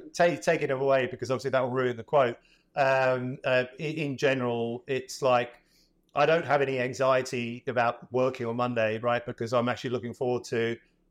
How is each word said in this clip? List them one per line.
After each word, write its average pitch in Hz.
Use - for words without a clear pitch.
take, 175
take 160
it 143
away 135
because 120
obviously 127
that 131
will 127
ruin 123
the 113
quote. 135
Um, 131
uh, 127
in, 156
in 143
general, 120
it's 131
like, 123
I 143
don't 165
have 139
any 135
anxiety 127
about 120
working 127
on 117
Monday, 117
right? 120
Because 120
I'm 120
actually 123
looking 117
forward 123
to 117